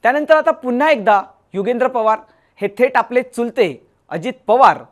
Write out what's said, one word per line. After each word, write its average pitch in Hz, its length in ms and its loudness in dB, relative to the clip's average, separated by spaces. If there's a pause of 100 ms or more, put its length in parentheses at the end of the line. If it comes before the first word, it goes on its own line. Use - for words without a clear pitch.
त्यानंतर 294 340 2
आता 311 140 0
पुन्हा 254 400 -2
एकदा 208 320 2 (320)
युगेंद्र 233 340 -2
पवार 220 300 -2 (380)
हे 202 120 -6
थेट 247 280 -2
आपले 240 260 0
चुलते 233 640 -4 (220)
अजित 185 240 -8 (140)
पवार 214 320 4 (140)